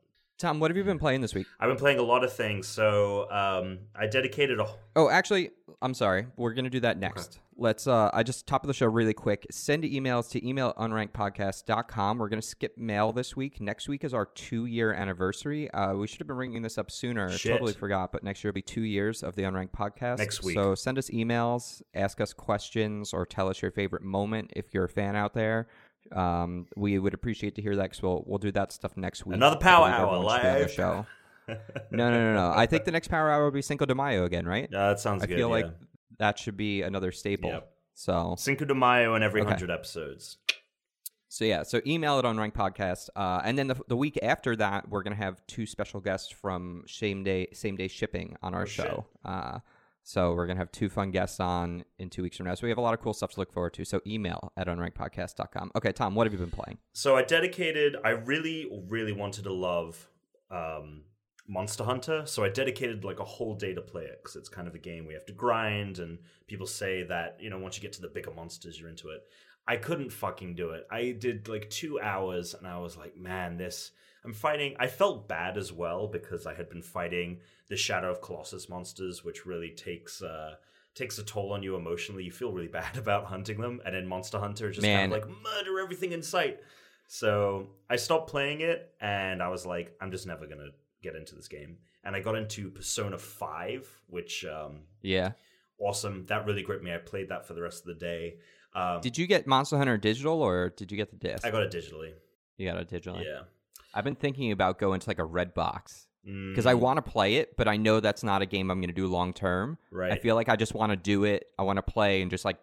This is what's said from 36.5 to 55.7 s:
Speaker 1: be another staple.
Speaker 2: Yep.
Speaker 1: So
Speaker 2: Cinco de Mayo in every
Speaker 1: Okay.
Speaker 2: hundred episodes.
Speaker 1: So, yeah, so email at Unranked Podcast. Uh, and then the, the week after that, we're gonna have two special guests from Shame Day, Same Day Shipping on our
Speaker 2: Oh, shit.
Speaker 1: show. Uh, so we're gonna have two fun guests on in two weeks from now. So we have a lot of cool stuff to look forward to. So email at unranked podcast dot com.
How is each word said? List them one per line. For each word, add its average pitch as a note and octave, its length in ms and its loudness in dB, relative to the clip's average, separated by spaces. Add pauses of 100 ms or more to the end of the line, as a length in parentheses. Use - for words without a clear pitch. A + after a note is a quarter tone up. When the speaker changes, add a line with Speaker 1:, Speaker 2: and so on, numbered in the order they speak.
Speaker 1:
be G2+ 240 0
another F#2 320 0
staple. F#2+ 380 -2
Speaker 2:
Yep. E2 200 -6 (220)
Speaker 1:
So F2 460 0
Speaker 2:
Cinco C#3 260 0
de C#3 100 2
Mayo B2 400 6
in A2 80 6
every G#2 200 4
Speaker 1:
Okay. G#2 80 4
Speaker 2:
hundred F#2 200 0
episodes. - 680 -6 (920)
Speaker 1:
So, - 160 -4
yeah, F#2+ 200 4
so A#2+ 220 0
email D3+ 320 2
at B2+ 60 4
Unranked A2 300 0
Podcast. F#2+ 640 -2
Uh, F#2 280 0
and A#2+ 140 2
then C3+ 80 0
the, C3 100 0 (120)
the A#2+ 80 0
week C#3+ 260 0
after B2 340 0
that, G2+ 320 0
we're G2+ 140 -4
gonna G#2 140 -4
have F#2+ 300 -4
two A2 200 -6
special - 340 -8
guests F#2+ 300 -2
from F2+ 560 -6
Shame G2 380 -4
Day, F#2 280 0
Same G2 240 -4
Day F#2 120 -4
Shipping F2 540 -6
on F#2 120 -4
our F2+ 80 -2
Speaker 2:
Oh, G2 40 -2
shit. - 200 -4
Speaker 1:
show. - 200 -4 (180)
Uh, F#2+ 340 -6 (440)
so F2+ 300 2
we're F2 140 0
gonna F2+ 140 -2
have F2+ 120 -4
two G#2+ 160 -2
fun G2 220 -2
guests F#2 300 -2
on F2 440 -2 (140)
in F#2 100 -10
two F#2 140 -8
weeks F2 160 -6
from F#2 80 -6
now. F2+ 80 -2
So - 80 -6
we A#2+ 80 0
have A2 80 2
a B2 40 0
lot A#2 120 4
of A2+ 60 -2
cool A2 120 -2
stuff - 200 -4
to - 80 -6
look F#2 120 -4
forward F2 220 -2
to. E2+ 100 -6
So F#2+ 220 0
email G2 500 -4
at F#2 120 -2
unranked F2 260 -4
podcast - 400 -8
dot - 180 -6
com. - 240 -8